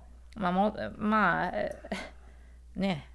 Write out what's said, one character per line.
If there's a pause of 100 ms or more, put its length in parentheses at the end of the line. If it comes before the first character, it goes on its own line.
(340)
ま
あ、
も-、 (220)
ま
あ、 (1200)
ね。